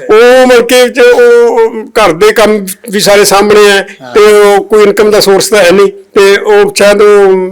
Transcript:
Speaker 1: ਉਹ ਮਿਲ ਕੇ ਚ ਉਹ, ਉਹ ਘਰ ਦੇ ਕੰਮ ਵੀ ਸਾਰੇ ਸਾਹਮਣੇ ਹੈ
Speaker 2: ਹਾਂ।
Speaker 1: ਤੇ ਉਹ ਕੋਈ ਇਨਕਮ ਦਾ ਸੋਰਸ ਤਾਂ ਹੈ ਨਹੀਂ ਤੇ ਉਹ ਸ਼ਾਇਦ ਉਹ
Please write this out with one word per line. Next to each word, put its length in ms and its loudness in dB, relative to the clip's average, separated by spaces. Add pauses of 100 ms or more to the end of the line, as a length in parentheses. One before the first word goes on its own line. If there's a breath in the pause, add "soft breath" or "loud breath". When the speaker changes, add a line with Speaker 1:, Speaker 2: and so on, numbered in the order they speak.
Speaker 1:
ਉਹ 380 2
ਮਿਲ 140 2
ਕੇ 280 0
ਚ 100 -8
ਉਹ, 600 2
ਉਹ 240 -4
ਘਰ 280 -2
ਦੇ 200 0
ਕੰਮ 340 -2 (260)
ਵੀ 80 -6
ਸਾਰੇ 240 0
ਸਾਹਮਣੇ 460 0
ਹੈ 180 -2 (140)
Speaker 2:
ਹਾਂ। 120 -18
Speaker 1:
ਤੇ 80 0
ਉਹ 420 2
ਕੋਈ 200 0
ਇਨਕਮ 280 0
ਦਾ 80 0
ਸੋਰਸ 300 -2
ਤਾਂ 100 0
ਹੈ 120 2
ਨਹੀਂ 200 0
ਤੇ 460 -2
ਉਹ 380 -2
ਸ਼ਾਇਦ 260 0
ਉਹ 320 2 (180)